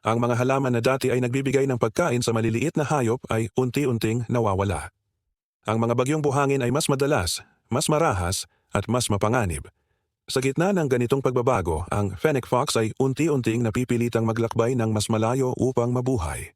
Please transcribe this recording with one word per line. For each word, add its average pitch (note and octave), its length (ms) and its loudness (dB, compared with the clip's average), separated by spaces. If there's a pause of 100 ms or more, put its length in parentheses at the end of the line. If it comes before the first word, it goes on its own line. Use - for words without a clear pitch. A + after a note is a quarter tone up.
Ang A2 180 0
mga A#2+ 160 0
halaman C3 400 0
na A#2 80 0
dati C3 300 2
ay B2+ 100 0
nagbibigay C3+ 460 0
ng B2 80 0
pagkain B2 480 0
sa A#2 100 0
maliliit A2+ 380 0
na D#3 100 0
hayop B2+ 480 0
ay A2+ 220 0
unti-unting B2 760 0
nawawala. G2 640 -2 (720)
Ang A2 160 0
mga A#2 160 2
bagyong C#3+ 300 0
buhangin C#3 340 2
ay A#2+ 160 0
mas D3 160 0
madalas, C#3 480 0 (320)
mas B2+ 160 0
marahas, A#2+ 640 0 (240)
at G2+ 160 -2
mas A#2+ 180 0
mapanganib. G#2+ 640 0 (580)
Sa - 140 0
gitna E3 320 2
ng D#3+ 160 0
ganitong B2+ 320 2
pagbabago, A2+ 720 0
ang G2 240 -2
fennec C#3+ 320 0
fox B2+ 260 0
ay A2 220 0
unti-unting C3 680 0
napipilitang A#2 600 0
maglakbay A2+ 480 0
ng A2+ 160 0
mas G#2+ 180 -2
malayo A#2+ 480 0
upang B2 380 0
mabuhay. A2+ 600 -2